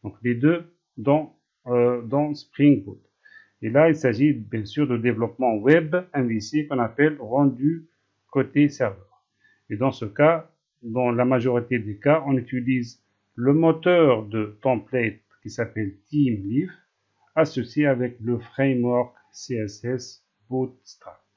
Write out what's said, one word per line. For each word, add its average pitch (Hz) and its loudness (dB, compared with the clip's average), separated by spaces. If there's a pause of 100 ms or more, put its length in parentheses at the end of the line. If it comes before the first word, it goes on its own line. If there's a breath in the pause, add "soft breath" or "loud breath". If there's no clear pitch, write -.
Donc 104 -12
les 120 -2
deux 160 0 (220)
dans, 143 -2 (300)
euh, 123 0
dans 143 -2
Spring 143 2
Boot. 101 -16 (640 soft breath)
Et 110 -4
là, 147 6
il 156 4
s'agit 135 2
bien 110 -6
sûr 143 -2
de 123 -2
développement 117 -2
web 151 2 (160)
M 127 -2
V 110 -2
C 147 -4
qu'on 139 -4
appelle 143 0
rendu 139 -2 (440)
côté 143 2
serveur. 101 -6 (460)
Et 110 -6
dans 127 0
ce - -10
cas, 156 2 (320)
dans 120 -2
la 120 0
majorité 123 0
des 104 -8
cas, 151 2
on 139 0
utilise 123 -4 (360)
le 127 2
moteur 160 4
de 104 -6
template 117 -2 (220)
qui 110 -16
s'appelle 107 -6 (160)
TeamLeaf, 127 0 (640)
associé 147 0
avec 123 0
le 117 -2
framework 123 -2 (160)
C - -10
S 107 -8
S 123 -8 (240)
Bootstrap. - -10 (120)